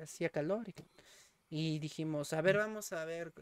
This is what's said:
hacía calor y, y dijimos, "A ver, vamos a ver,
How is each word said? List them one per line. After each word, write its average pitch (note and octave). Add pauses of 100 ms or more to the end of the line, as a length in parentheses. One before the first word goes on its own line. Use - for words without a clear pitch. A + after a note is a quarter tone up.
hacía D#3+
calor F#3
y, F3+ (1040)
y -
dijimos, D3+
"A D#3+
ver, F#3+
vamos G#3+
a D#3+
ver, E3